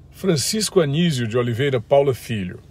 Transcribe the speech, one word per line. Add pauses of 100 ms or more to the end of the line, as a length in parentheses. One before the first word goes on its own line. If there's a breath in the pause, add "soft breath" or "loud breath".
(100)
Francisco
Anísio
de
Oliveira
Paula
Filho, (120)